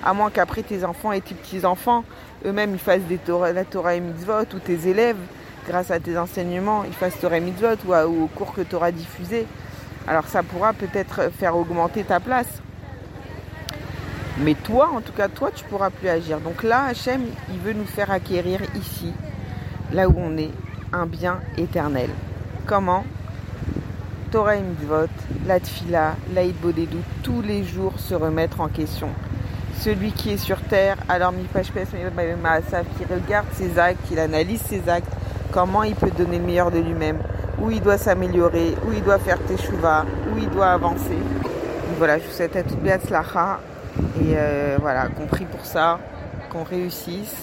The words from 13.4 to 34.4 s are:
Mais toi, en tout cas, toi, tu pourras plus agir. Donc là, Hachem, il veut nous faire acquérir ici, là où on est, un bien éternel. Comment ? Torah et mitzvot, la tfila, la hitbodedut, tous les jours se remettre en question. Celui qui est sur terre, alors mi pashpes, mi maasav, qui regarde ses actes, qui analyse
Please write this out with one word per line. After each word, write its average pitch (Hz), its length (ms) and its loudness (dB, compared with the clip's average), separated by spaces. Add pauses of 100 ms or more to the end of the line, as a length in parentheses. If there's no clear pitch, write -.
Mais 151 160 4
toi, 254 380 4
en 240 80 -2
tout - 120 -12
cas, 202 160 0
toi, 269 260 -2
tu - 100 -12
pourras 196 240 0
plus 185 200 -4
agir. 165 320 0
Donc 165 240 -6
là, 233 200 4
Hachem, 254 380 -2 (280)
il 190 100 -6
veut 202 120 -4
nous 214 140 -4
faire 202 240 -2
acquérir 185 500 0 (140)
ici, 175 380 -6 (800)
là 185 180 4
où 180 100 10
on 160 180 -2
est, 156 140 -2 (420)
un 180 140 0
bien 175 340 -2 (160)
éternel. 147 540 0 (560)
Comment ? 196 400 4 (1200)
Torah 208 260 4
et 202 60 0
mitzvot, 156 460 0 (380)
la 185 140 6
tfila, 170 560 0 (180)
la 185 80 4
hitbodedut, 170 560 0 (240)
tous 247 180 0
les 208 240 0
jours 185 340 -2
se - 160 -4
remettre 160 460 2
en 156 80 0
question. 151 400 -4 (720)
Celui 208 320 0
qui - 180 -4
est 202 60 0
sur 196 260 0
terre, 196 340 6 (120)
alors 180 240 4
mi 185 120 -4
pashpes, 185 300 -2
mi 175 680 -2
maasav, 165 460 2 (100)
qui 180 160 -4
regarde 202 420 2
ses 180 220 0
actes, 175 220 6 (100)
qui 160 100 0
analyse 160 440 2